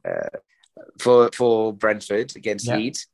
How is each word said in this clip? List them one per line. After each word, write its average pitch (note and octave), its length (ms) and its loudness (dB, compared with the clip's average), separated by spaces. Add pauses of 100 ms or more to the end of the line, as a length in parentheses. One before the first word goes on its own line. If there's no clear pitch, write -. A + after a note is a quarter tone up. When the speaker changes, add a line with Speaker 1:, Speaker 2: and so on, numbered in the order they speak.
Speaker 1:
uh, G1+ 300 -6 (600)
for, A#2+ 340 6
for A2 400 2
Brentford G#2+ 600 -2
against G#2 320 -6
Speaker 2:
Yeah. B2 80 -2
Speaker 1:
Leeds. - 380 -6